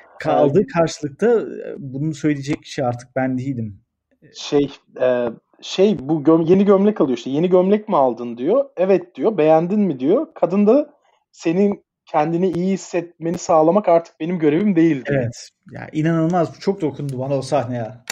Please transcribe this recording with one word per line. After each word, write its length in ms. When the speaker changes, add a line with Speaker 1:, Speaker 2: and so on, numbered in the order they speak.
Speaker 1:
Kaldığı 400
Speaker 2:
Evet. 140
Speaker 1:
karşılıkta, 680
e, 360
bunu 360
söyleyecek 500
kişi 220
artık 300
ben 220
değildim. 440
Speaker 2:
Şey, 380
e, 280
şey, 380
bu 240
göm-, 180
yeni 240
gömlek 360
alıyor 160
işte. 120
"Yeni 200
gömlek 400
mi 80
aldın?" 400
diyor. 400
"Evet." 380
diyor. 220
"Beğendin 420
mi?" 200
diyor. 360
Kadın 320
da 260
"Senin 520
kendini 460
iyi 220
hissetmeni 640
sağlamak 520
artık 300
benim 200
görevim 360
değil." 300
diyor. 180
Speaker 1:
Evet. 260
Ya 220
inanılmaz. 680
Çok 220
dokundu 380
bana 180
o 40
sahne 340
ya. 360